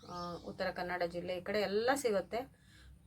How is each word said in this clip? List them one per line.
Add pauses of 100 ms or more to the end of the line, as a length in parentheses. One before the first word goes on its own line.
ಆ, (320)
ಉತ್ತರ
ಕನ್ನಡ
ಜಿಲ್ಲೆ,
ಈ
ಕಡೆ
ಎಲ್ಲ
ಸಿಗುತ್ತೆ. (680)